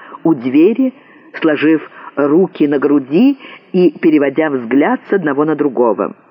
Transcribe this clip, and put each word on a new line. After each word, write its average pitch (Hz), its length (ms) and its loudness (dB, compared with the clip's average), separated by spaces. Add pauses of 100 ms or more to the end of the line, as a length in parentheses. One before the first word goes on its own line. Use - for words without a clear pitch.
(240)
у 165 100 2
двери, 165 580 0 (480)
сложив 151 480 0 (280)
руки 151 500 0
на 143 120 0
груди 151 600 0 (340)
и 180 260 2
переводя 151 520 0
взгляд 131 580 -2
с - 40 -4
одного 151 320 -2
на 156 100 -2
другого. 120 640 -2 (140)